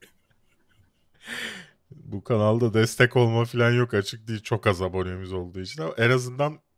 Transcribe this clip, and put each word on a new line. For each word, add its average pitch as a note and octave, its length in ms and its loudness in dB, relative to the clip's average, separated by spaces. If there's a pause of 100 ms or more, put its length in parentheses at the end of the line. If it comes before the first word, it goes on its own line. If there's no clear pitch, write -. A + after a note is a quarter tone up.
(1900)
Bu G#2 340 -12
kanalda A2 500 2
destek A2+ 420 4
olma A#2 280 4
falan A#2 280 2
yok, A#2+ 220 2
açık A2 340 -4
değil. A2 140 -6
Çok - 240 -2
az F#2 160 2
abonemiz F#2 500 -4
olduğu F#2 280 -8
için A#2 220 -10
ama D#3+ 140 -6
en A#2 140 4
azından B2+ 480 -2 (180)